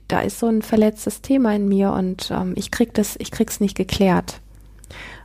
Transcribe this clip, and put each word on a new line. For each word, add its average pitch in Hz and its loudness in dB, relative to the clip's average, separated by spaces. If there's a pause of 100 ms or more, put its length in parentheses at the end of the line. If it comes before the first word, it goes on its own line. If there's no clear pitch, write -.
da - 2
ist - -2
so 233 2
ein 220 2
verletztes 214 0
Thema 254 2
in 202 0
mir 196 4
und, 185 -2
ähm, 180 -2
ich - -6
krieg 240 2
das, 208 0
ich - -10
krieg's - -2
nicht 202 0
geklärt.“ 185 0 (840)